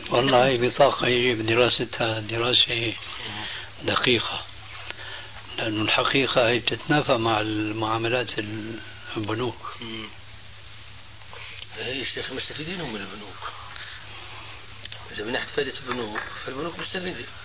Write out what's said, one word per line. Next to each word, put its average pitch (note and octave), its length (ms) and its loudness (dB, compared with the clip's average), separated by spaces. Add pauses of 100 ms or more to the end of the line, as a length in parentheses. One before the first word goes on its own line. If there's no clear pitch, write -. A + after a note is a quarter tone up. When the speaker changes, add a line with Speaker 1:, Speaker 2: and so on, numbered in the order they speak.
Speaker 1:
والله B2+ 380 8
Speaker 2:
إذا B2 160 4
Speaker 1:
هي B2 60 6
بطاقة B2 380 6
يجب A#2+ 380 4
دراستها A2+ 720 4
دراسة A#2 760 2 (920)
دقيقة، - 640 2 (1120)
لأنه G#2+ 240 0
الحقيقة B2+ 680 4
هي A#2+ 100 4
بتتنافى C#3 540 2
مع A2+ 280 4
المعاملات A2 960 0 (800)
البنوك. A2 640 -2
Speaker 3:
مم. A2 260 -8 (1700)
هي B2 220 -4
الشيخ B2 300 -4
مستفيدين D3+ 500 -6
هم B2+ 120 -6
من G2+ 80 -6
البنوك. G2 500 -10 (1600)
إذا G#2 140 -6
من A#2 60 -4
ناحية B2+ 160 0
فائدة C3 320 0
البنوك، A#2+ 400 -4 (260)
فالبنوك D#3+ 340 -6
مستفيدة. D#3+ 460 -6 (200)